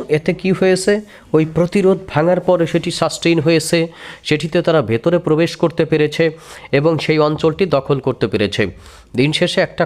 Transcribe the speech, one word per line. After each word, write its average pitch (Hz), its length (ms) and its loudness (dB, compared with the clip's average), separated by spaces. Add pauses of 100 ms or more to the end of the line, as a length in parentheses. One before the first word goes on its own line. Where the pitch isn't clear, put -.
এতে 151 240 0
কি 185 180 -4
হয়েছে, 185 420 2 (400)
ওই 160 120 4
প্রতিরোধ 175 520 0 (100)
ভাঙার 170 340 0
পরে 180 260 2
সেটি 170 240 -2
সাস্টেইন 165 480 0
হয়েছে, 160 400 2 (440)
সেটিতে 151 380 -2
তারা 160 200 2
ভেতরে 117 380 0
প্রবেশ 160 360 0
করতে 170 300 0
পেরেছে 151 380 0 (480)
এবং 147 280 2
সেই 156 200 0
অঞ্চলটি 156 460 0
দখল 143 340 0
করতে 123 280 -2
পেরেছে। 101 360 -2 (520)
দিন 135 180 2
শেষে 175 280 0
একটা - 240 -2